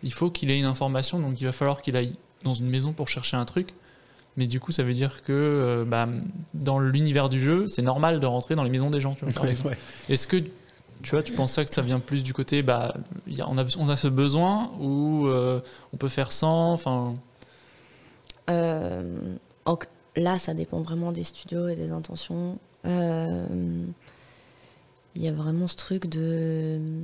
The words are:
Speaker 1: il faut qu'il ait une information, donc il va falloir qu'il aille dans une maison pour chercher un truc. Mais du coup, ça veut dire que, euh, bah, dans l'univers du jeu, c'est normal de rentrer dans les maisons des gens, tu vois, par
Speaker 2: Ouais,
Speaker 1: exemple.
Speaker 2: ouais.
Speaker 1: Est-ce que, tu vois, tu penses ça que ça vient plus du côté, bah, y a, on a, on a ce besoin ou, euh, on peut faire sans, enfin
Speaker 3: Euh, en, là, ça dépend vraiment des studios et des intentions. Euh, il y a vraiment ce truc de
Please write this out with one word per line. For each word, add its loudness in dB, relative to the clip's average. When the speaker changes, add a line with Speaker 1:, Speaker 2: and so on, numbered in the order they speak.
Speaker 1:
il -4
faut 0
qu'il 0
ait 4
une 2
information, 0
donc -2
il -4
va 2
falloir 0
qu'il 0
aille 0
dans 2
une -2
maison 0
pour -4
chercher -2
un 2
truc. -4
Mais 2
du -2
coup, -10
ça 2
veut 2
dire -2
que, -2
euh, 2
bah, 2
dans 0
l'univers 4
du 2
jeu, 4
c'est -2
normal 4
de 2
rentrer 0
dans 2
les 2
maisons 2
des 2
gens, -2
tu -10
vois, -2
par -2
Speaker 2:
Ouais, 2
Speaker 1:
exemple. 0
Speaker 2:
ouais. -6
Speaker 1:
Est-ce 2
que, 2
tu -8
vois, 2
tu -8
penses 0
ça 2
que -6
ça 2
vient 2
plus -2
du -4
côté, 0
bah, 4
y -6
a, -2
on 2
a, 4
on 4
a 4
ce 0
besoin 4
ou, 2
euh, 4
on -8
peut -2
faire 0
sans, 4
enfin 0
Speaker 3:
Euh, -2
en, 2
là, 2
ça -4
dépend -4
vraiment -4
des -6
studios -6
et -2
des -6
intentions. -6
Euh, -2
il -6
y 0
a -2
vraiment -2
ce -8
truc -4
de -2